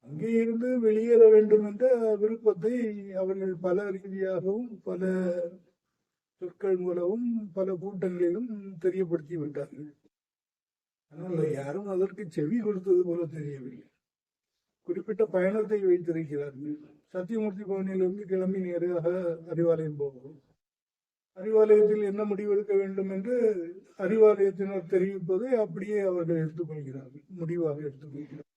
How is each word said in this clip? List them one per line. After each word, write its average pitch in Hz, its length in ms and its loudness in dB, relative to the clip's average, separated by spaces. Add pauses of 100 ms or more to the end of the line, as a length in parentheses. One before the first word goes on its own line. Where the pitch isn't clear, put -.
அங்கே 156 280 -8
இருந்து 226 340 0 (120)
வெளியேற 226 500 6
வேண்டும் 214 380 8
என்ற 208 180 -2 (300)
விருப்பத்தை 214 600 0 (380)
அவர்கள் 190 460 -4
பல 185 320 -2
ரீதியாகவும் 190 760 -4 (140)
பல 180 180 -6 (1400)
சொற்கள் 185 360 -2
மூலமும் 180 500 -2 (240)
பல 190 240 -2
கூட்டங்களிலும் 180 760 -4 (280)
தெரியப்படுத்தி 170 600 -4
விட்டார்கள். 147 500 -8 (1200)
ஆனால் 160 400 -4
யாரும் 143 360 -6
அதற்கு 190 420 -4
செவி 160 300 -2
கொடுத்தது 190 440 2
போல 175 240 -2
தெரியவில்லை. 143 580 -12 (1000)
குறிப்பிட்ட 190 380 -2
பயணத்தை 202 560 0
வைத்திருக்கிறார்கள். 151 920 -2 (340)
சத்தியமூர்த்தி 208 540 -4
பவனிலிருந்து 190 640 -2
கிளம்பி 185 340 -2
நேராக 175 480 -2 (400)
அறிவாலயம் 160 520 0
போகிறோம். 139 400 -8 (1000)
அறிவாலயத்தில் 214 680 6
என்ன 202 200 -2
முடிவெடுக்க 208 540 0
வேண்டும் 196 340 -2
என்று 196 240 -2 (640)
அறிவாலயத்தினர் 196 920 4
தெரிவிப்பதை 190 680 0
அப்படியே 208 440 -2
அவர்கள் 170 400 0
எடுத்துக்கொள்கிறார்கள், 151 840 -8 (140)
முடிவாக 160 440 -2
எடுத்துக்கொள்கிறார்கள். 143 760 -14